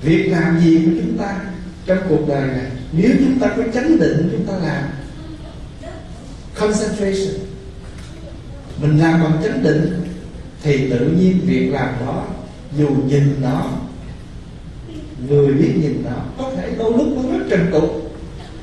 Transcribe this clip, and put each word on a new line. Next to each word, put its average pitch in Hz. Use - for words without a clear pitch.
Việc 185
làm 165
gì 160
của 170
chúng -
ta 196
trong 190
cuộc 151
đời 139
này, 127
nếu 190
chúng 262
ta 247
có 233
chánh 302
định, 165
chúng -
ta 185
làm 143
concentration, 196
mình 151
làm 165
bằng 156
chánh -
định, 160
thì 131
tự 123
nhiên 175
việc 127
làm 135
đó, -
dù 147
nhìn 139
nó, -
người 143
biết 139
nhìn 131
nó, 120
có 262
thể -
đôi 220
lúc 254
nó -
rất -
trần 175
tục, -